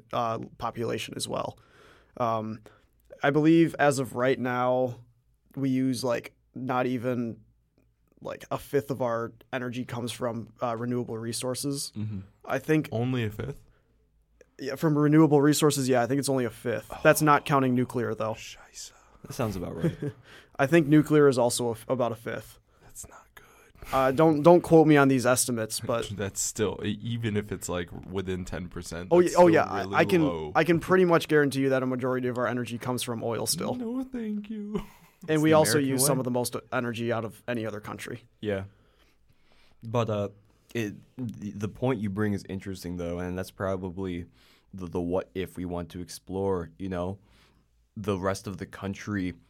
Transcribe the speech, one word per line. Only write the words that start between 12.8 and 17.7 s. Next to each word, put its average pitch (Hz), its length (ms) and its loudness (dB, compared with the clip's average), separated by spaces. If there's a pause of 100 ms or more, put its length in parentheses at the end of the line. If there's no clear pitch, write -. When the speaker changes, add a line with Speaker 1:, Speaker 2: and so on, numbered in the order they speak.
Speaker 3:
Only 123 340 -2
a 107 60 -4
fifth? 117 280 -10 (1000)
Speaker 1:
Yeah, 135 160 -8
from 151 220 2
renewable 147 440 8
resources, 139 480 4
yeah, 123 140 4
I - 20 2
think 135 140 0
it's 135 100 -2
only 131 160 0
a 110 60 -4
fifth. 113 400 -6 (120)
That's 151 200 6
not 147 200 6
counting 131 300 2